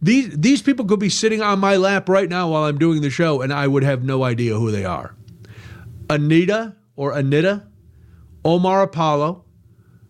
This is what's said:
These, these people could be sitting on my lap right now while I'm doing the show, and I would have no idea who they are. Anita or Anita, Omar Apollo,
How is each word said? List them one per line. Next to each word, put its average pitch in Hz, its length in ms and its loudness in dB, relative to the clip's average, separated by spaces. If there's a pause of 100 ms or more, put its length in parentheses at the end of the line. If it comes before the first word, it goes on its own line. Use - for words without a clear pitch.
These, 214 360 2
these 226 240 2
people 269 240 0
could 202 140 0
be 202 80 -2
sitting 220 340 0
on 202 180 0
my 196 180 2
lap 190 320 0
right 190 200 2
now 175 200 -2
while 156 160 0
I'm 147 120 -2
doing 160 240 2
the 143 80 -2
show, 151 320 0
and 135 120 -4
I 143 140 -2
would 139 160 2
have 135 200 0
no 131 220 -2
idea 117 340 -2
who 113 100 0
they 101 140 -2
are. 87 320 -8 (960)
Anita 175 680 0 (200)
or 139 220 -6
Anita, 156 460 0 (800)
Omar 185 400 2
Apollo, 160 600 -2 (680)